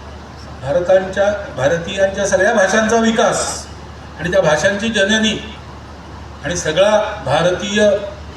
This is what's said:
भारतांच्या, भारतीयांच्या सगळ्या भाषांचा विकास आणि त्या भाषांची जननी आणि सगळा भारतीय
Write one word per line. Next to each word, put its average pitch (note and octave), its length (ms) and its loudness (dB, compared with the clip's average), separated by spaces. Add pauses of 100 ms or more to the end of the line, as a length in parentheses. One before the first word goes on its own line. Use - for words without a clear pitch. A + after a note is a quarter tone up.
(600)
भारतांच्या, F#3+ 960 2
भारतीयांच्या E3+ 720 0
सगळ्या G3 260 4
भाषांचा G#3+ 420 2
विकास A3+ 720 2 (520)
आणि F3 120 -4
त्या F#3+ 100 4
भाषांची G3 480 2
जननी G#3+ 680 0 (880)
आणि F3 100 -4
सगळा G3 680 2
भारतीय F#3+ 640 2 (460)